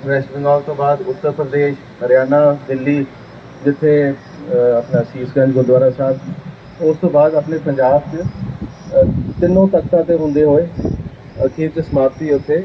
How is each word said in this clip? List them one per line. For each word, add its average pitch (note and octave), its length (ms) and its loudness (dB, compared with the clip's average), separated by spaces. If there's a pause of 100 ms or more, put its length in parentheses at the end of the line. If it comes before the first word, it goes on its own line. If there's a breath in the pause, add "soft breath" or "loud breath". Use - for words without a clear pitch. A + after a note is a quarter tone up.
ਵੈਸਟ C#3 300 -2
ਬੰਗਾਲ C#3+ 240 2
ਤੋਂ D3 140 -8
ਬਾਅਦ C#3+ 260 0
ਉੱਤਰ C3 300 -4
ਪ੍ਰਦੇਸ਼, C#3+ 720 -4
ਹਰਿਆਣਾ, C3+ 520 4 (120)
ਦਿੱਲੀ, C3+ 380 -2 (580)
ਜਿੱਥੇ, C#3+ 460 2
ਅਹ, B2 680 -2
ਆਪਣਾ A#2 240 -2
ਸੀਸਗੰਜ C3 520 -2
ਗੁਰਦੁਆਰਾ B2+ 360 4
ਸਾਹਿਬ, C3+ 280 -2 (640)
ਉਸ D#3 160 2
ਤੋਂ F3 140 0
ਬਾਅਦ D3+ 240 4
ਆਪਣੇ D#3 240 -2
ਪੰਜਾਬ C#3 420 2
'ਚ, D#3 200 -10
ਅਹ, - 1200 -2
ਤਿੰਨੋਂ F#3 280 4
ਤਖਤਾਂ F3 340 0
'ਤੇ E3+ 140 0
ਹੁੰਦੇ D3+ 280 0
ਹੋਏ D3+ 240 2 (760)
ਅਖੀਰ D#3 320 -2
'ਚ E3 40 -4
ਸਮਾਪਤੀ C#3+ 500 -2
ਉੱਥੇ D3 340 0